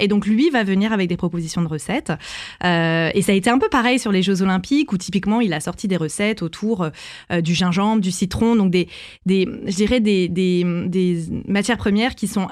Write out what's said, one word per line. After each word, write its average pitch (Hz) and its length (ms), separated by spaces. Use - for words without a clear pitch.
Et 208 80
donc 202 180
lui 233 240
va 240 140
venir 196 280
avec 190 160
des 175 80
propositions 170 460
de 165 60
recettes. 170 440
Euh, 165 500
et 196 80
ça - 80
a 196 60
été 196 140
un 247 80
peu 427 100
pareil 247 320
sur 220 100
les 185 140
Jeux 190 180
Olympiques 190 480
où 196 60
typiquement 202 440
il 208 120
a 151 80
sorti 175 260
des 185 100
recettes 202 460
autour, 185 460
euh, 175 100
du 165 140
gingembre, 190 480
du 185 80
citron, 196 380
donc 208 220
des, 175 180
des, 185 200
je 185 100
dirais 214 240
des, 202 260
des, 180 380
des 180 360
matières 202 300
premières 220 380
qui - 120
sont 196 260